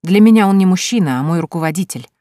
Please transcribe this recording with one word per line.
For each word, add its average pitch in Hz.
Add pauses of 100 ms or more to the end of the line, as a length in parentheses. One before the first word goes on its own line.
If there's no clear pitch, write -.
Для 185
меня 220
он 196
не 190
мужчина, 185
а 135
мой 165
руководитель. 160 (120)